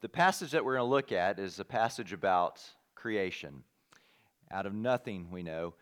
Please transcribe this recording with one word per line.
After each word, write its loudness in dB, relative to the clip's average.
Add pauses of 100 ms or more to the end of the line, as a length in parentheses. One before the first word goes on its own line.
the -8
passage 2
that 2
we're 0
gonna 2
look 2
at 2
is -6
a -8
passage -2
about 2 (320)
creation. -4 (840)
Out -4
of -4
nothing, -2
we -8
know, -4